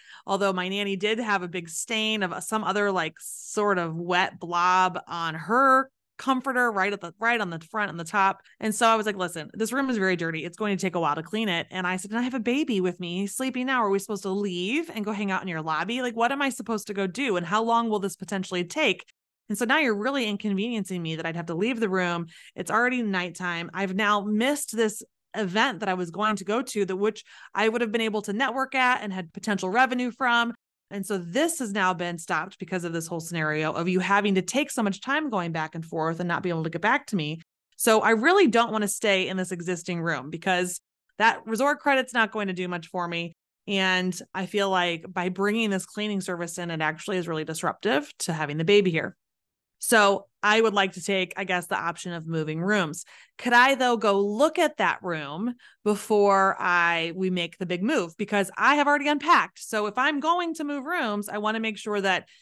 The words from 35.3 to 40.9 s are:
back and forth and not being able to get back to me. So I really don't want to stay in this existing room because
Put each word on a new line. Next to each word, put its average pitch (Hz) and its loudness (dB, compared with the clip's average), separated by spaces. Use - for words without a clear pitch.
back 160 -6
and 165 -8
forth 165 -2
and 175 -2
not 170 0
being 175 -2
able 160 -2
to 160 -2
get 170 -6
back 262 2
to - -4
me. 160 -2
So 220 4
I 220 4
really 320 6
don't 233 4
want 220 0
to 208 0
stay 190 0
in 190 -4
this 185 -2
existing 170 -4
room 151 -4
because 180 -2